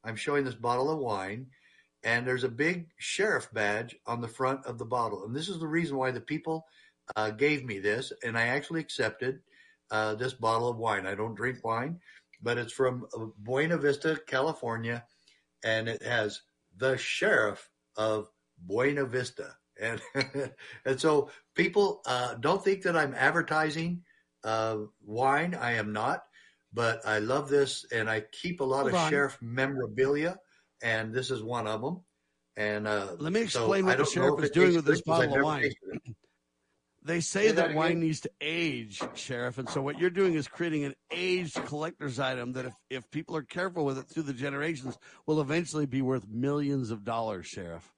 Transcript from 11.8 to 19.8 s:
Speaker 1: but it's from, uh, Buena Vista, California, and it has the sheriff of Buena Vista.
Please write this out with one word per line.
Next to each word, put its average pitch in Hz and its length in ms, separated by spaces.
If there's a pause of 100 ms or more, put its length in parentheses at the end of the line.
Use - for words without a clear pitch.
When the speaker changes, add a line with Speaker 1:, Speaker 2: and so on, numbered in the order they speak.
Speaker 1:
but 117 160
it's 117 160
from, 127 320 (100)
uh, 113 100 (120)
Buena 143 400
Vista, 147 480
California, 117 800 (560)
and 110 260
it 110 140
has 107 400 (340)
the 131 220
sheriff 117 720 (260)
of 107 320 (300)
Buena 127 480
Vista. 123 500 (240)